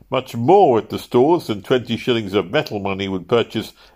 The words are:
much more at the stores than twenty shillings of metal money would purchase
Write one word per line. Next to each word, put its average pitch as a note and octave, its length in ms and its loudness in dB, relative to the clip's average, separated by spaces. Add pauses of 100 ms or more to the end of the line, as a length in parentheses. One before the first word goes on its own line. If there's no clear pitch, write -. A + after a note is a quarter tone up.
much C3 260 -4
more C#3 420 4
at G2+ 120 -2
the G2+ 100 -6
stores D3 480 2
than G2+ 140 -4
twenty A#2+ 360 -2
shillings A2 360 -2
of F#2 180 -2
metal B2 280 -4
money G2 280 -4
would F#2+ 200 -6
purchase A2+ 460 -2 (220)